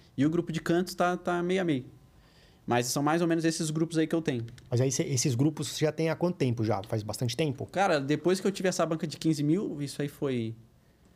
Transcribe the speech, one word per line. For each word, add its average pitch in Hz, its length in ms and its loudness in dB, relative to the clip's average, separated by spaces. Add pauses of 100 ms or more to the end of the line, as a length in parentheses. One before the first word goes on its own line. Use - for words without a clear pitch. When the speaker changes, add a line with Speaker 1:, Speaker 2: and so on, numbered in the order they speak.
(160)
Speaker 1:
E 135 100 4
o 156 40 4
grupo 165 220 0
de 160 80 -2
cantos 175 340 0
tá, 180 240 0
tá 175 240 -2
meio 180 200 0
a - 20 -2
meio. 143 220 0 (800)
Mas 123 200 2
são 139 140 -2
mais 156 200 2
ou 170 60 2
menos 165 180 0
esses 160 260 0
grupos 160 260 0
aí 160 80 4
que 151 80 -2
eu 165 80 2
tenho. 123 240 -2 (240)
Speaker 2:
Mas 120 100 2
aí 131 120 4
cê... 139 120 0
esses 135 300 0
grupos 147 360 0
você - 160 -2
já 151 60 2
tem 160 180 0
há 156 60 2
quanto 175 200 0
tempo 117 280 0
já? 104 200 0
Faz 110 180 -4
bastante 117 340 -4
tempo? 139 360 -2
Speaker 1:
Cara, 175 280 2
depois 151 400 0
que 208 60 -8
eu 196 60 4
tive 185 180 -2
essa 175 160 2
banca 160 220 -2
de 147 100 -8
quinze 160 240 0
mil, 160 400 0
isso 139 220 -6
aí 143 40 -2
foi... 120 480 -2 (600)